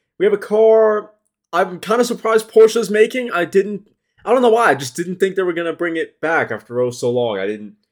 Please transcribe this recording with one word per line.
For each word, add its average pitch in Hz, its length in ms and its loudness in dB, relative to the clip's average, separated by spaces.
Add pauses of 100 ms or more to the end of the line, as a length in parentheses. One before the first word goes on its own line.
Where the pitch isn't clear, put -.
(180)
we 180 80 0
have 202 80 2
a 202 60 0
car 220 720 2 (420)
I'm 180 260 -2
kinda 233 240 0
surprised 220 460 -2
Porsche's 220 400 4
making. 220 420 0
I 175 140 -2
didn't, 196 460 -2 (340)
I 196 80 -2
don't 254 80 4
know 240 80 4
why. 220 220 4
I - 20 2
just 135 220 -6
didn't 175 220 -6
think 190 180 -2
they 190 80 -2
were 180 100 -4
gonna 165 180 -6
bring 165 260 -6
it - 220 -8
back 151 300 -2
after 120 320 -6
oh 123 80 0
so 123 220 -4
long. 120 260 -2
I 95 80 -6
didn't, 104 300 -10 (160)